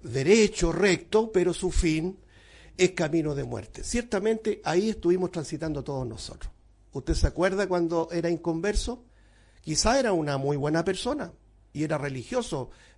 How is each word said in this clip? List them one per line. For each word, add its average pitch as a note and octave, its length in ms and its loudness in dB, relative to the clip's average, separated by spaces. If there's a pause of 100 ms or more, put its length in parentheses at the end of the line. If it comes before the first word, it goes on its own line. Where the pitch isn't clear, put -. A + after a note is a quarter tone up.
derecho, E3 720 4
recto, G3+ 580 2
pero F3 220 2
su F3+ 180 -2
fin D#3+ 480 0 (580)
es F3+ 140 4
camino D#3 440 0
de C3+ 100 -4
muerte". - 400 -10
Ciertamente, A3 800 -2
ahí F#3 240 2
estuvimos F3+ 420 0
transitando D#3 500 -6
todos C3+ 240 -6
nosotros. - 460 -10 (400)
¿Usted D3 220 -2
se - 140 4
acuerda F#3+ 400 2
cuando E3+ 440 0
era E3+ 180 0
inconverso? F3 760 -2 (560)
Quizá G3+ 360 2
era B3 140 2
una D3+ 260 0
muy C#3 200 0
buena D3+ 260 0
persona G3 480 -4 (400)
y D3+ 140 -4
era D#3 120 -2
religioso, C#3 720 -6 (280)